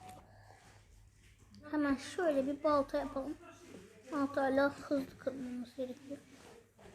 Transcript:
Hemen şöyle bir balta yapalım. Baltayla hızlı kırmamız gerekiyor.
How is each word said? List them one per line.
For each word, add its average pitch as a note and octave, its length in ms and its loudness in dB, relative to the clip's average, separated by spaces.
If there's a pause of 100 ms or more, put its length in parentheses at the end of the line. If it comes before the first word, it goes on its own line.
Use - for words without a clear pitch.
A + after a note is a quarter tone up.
(1700)
Hemen D4 260 4
şöyle C#4+ 500 2
bir C#4+ 180 0
balta D4 340 4
yapalım. C#4 380 -4 (760)
Baltayla C#4 580 4
hızlı - 480 -2
kırmamız B3 580 -6
gerekiyor. C#4 420 -6 (760)